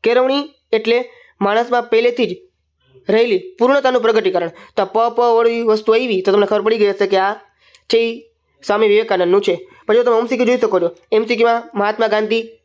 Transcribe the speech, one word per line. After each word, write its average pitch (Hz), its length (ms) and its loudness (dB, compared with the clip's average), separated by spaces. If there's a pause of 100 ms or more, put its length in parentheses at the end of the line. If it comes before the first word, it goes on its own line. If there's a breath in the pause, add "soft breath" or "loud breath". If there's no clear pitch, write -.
કેળવણી 262 500 0 (180)
એટલે 226 380 -2 (320 loud breath)
માણસમાં 233 480 -2
પહેલેથી 240 360 0
જ 180 100 -8 (760)
રહેલી 220 460 0
પૂર્ણતાનું 254 460 2
પ્રગટીકરણ. 185 500 0 (240 loud breath)
તો 196 100 0
પ, 226 240 0
પ 240 180 0
વાળી 233 340 2
વસ્તુ 220 320 0
આવી 226 280 0
તો 190 100 0
તમને 202 140 2
ખબર 208 160 -2
પડી 220 160 0
ગઈ 208 100 2
હશે 196 200 -2
કે 196 100 0
આ 196 180 0 (540 soft breath)
છે 226 80 2
ઈ 233 260 -2 (400)
સ્વામી 208 240 0
વિવેકાનંદનું 202 540 2
છે. 185 180 -2 (220 loud breath)
પછી 226 220 0
તમે 233 140 2
એમ 233 80 0
સી 233 120 -4
ક્યુ 247 80 0
જોઈ 247 120 2
શકો 208 220 0
છો. 170 160 -4 (160)
એમ 220 140 0
સી 233 100 -2
ક્યુમાં 233 400 0
મહાત્મા 214 320 -2
ગાંધી 214 420 -2 (160)